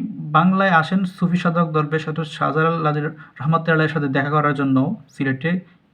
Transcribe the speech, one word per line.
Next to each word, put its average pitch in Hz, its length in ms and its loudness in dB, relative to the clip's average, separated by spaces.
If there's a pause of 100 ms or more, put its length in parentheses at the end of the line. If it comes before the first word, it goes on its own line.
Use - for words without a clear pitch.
(100)
বাংলায় 175 600 2
আসেন 185 340 2
সুফি 175 320 -2
সাধক 170 360 0
দরবেশ 151 340 -2
ডক্টর 160 180 -6
শাহজালাল 156 580 -2
লাজের 147 240 0
রহমাতুল্লাহ 160 680 -2
আলাইহির 156 180 2
সাথে 147 160 0
দেখা 143 220 0
করার 147 240 2
জন্য 135 420 2 (120)
সিলেটে 147 520 -4 (340)